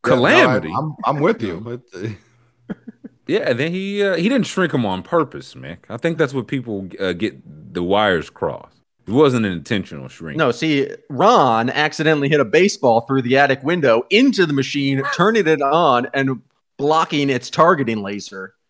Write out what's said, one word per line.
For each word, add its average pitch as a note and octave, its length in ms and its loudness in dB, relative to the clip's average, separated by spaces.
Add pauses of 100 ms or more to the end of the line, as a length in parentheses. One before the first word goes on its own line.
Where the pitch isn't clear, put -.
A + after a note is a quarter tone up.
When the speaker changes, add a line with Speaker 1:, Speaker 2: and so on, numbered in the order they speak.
Speaker 1:
Yeah, - 20 2
no, C#3+ 60 6
I, - 20 2
Speaker 2:
Calamity. B2+ 580 2
Speaker 1:
I'm, D3+ 200 -4 (100)
I'm C#3+ 140 -2
with F#3+ 240 0
you. A2 400 -8 (100)
It, G2+ 220 -10 (560)
uh, - 20 -8 (540)
Speaker 2:
Yeah, D#3 260 -2
then D3 180 -2
he, G3 300 -6
uh, G3 140 0
he F3 140 0
didn't B3+ 180 0
shrink F3+ 260 -2
him B2 140 0
on F#2 160 -4
purpose, C#3+ 500 -4
Mick. C2+ 240 -16 (120)
I A2 80 -10
think E3 200 -4
that's C#3 160 0
what B2 140 -4
people, A2+ 400 -6 (120)
uh, F#2 140 -2
get F2 260 -6 (360)
the F2 80 -4
wires F#2+ 480 0
crossed. - 440 -8 (320)
It F#2+ 40 -8
wasn't B2+ 340 4
an F#2+ 60 -2
intentional E2 560 -6
shrink. E2 300 -12
Speaker 3:
No, C#3+ 140 2
see, D3 380 -2 (200)
Ron C3+ 600 2
accidentally D3+ 600 0
hit D3+ 100 2
a C3 60 2
baseball C3 560 2
through C3+ 220 -2
the B2 140 2
attic C3+ 240 2
window C3+ 480 2
into G3+ 380 4
the D3 60 -4
machine, C3+ 500 -2 (120)
turning G#3 320 2
it D3+ 140 2
on C#3 540 2
and C3+ 260 -2 (360)
blocking D3 520 0
its B2+ 220 -4
targeting C#3 500 2
laser. G2 540 -12 (140)